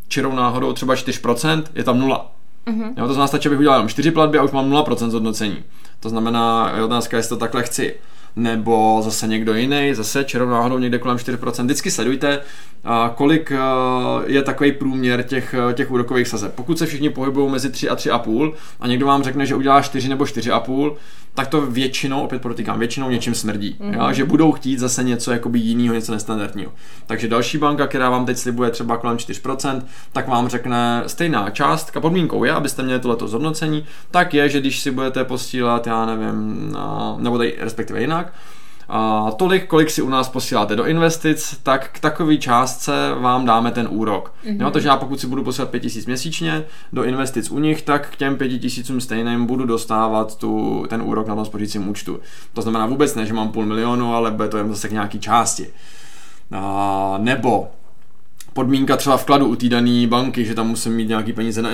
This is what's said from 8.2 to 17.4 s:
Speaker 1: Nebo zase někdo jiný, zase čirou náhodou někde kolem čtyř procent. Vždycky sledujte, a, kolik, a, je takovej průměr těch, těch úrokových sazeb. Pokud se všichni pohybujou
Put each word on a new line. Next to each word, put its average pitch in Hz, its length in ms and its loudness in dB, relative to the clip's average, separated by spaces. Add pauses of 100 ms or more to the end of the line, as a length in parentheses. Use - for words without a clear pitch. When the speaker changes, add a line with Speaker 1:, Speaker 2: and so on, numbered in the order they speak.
Speaker 1:
Nebo 110 680 4
zase 110 220 -2
někdo 110 280 0
jiný, 139 400 2
zase 110 300 -2
čirou 123 240 -2
náhodou 123 300 2
někde 123 200 0
kolem 123 200 0
čtyř 120 180 -4
procent. 123 300 -2
Vždycky 143 240 0
sledujte, 139 500 0 (440)
a, 117 320 2
kolik, 156 360 4
a, 131 120 0 (600)
je 139 160 4
takovej 139 300 2
průměr 131 500 0
těch, 127 320 -2 (200)
těch 135 160 -2
úrokových 123 380 2
sazeb. 104 260 -4
Pokud 156 240 -2
se 165 80 0
všichni 143 240 0
pohybujou 135 380 0